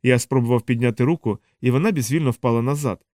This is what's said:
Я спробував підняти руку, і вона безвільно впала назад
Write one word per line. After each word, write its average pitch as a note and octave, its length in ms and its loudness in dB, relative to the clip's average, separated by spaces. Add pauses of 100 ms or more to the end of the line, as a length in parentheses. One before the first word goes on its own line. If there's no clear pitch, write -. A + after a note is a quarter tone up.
Я B2 160 4
спробував B2 420 0
підняти A#2+ 420 0
руку, B2 360 -2 (220)
і B2 100 0
вона D#3+ 200 2
безвільно C3 400 -2
впала A#2 300 -2
назад C3+ 520 -4